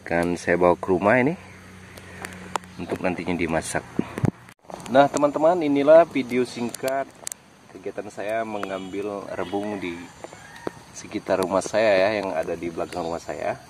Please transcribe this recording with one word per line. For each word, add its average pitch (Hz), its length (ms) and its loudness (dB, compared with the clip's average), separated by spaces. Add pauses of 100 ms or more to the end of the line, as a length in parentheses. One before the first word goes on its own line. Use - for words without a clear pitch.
Akan 85 400 0
saya 85 160 2
bawa 87 160 6
ke - 160 -2
rumah 98 320 4
ini 147 160 2 (1400)
untuk - 240 -6
nantinya 90 320 -2
dimasak. 80 480 -2 (1040)
Nah, 139 240 6
teman-teman, 147 480 2
inilah 151 480 8
video 123 400 0
singkat 131 560 -4 (640)
kegiatan 98 400 -10
saya 110 400 -4
mengambil 98 880 -6
rebung 101 400 -4
di 90 160 -6 (1040)
sekitar 95 480 -2
rumah 92 160 2
saya 101 480 4
ya, 104 160 0
yang 95 80 -4
ada 80 240 -4
di 85 160 -6
belakang 87 320 -6
rumah 82 160 -4
saya. 80 500 -6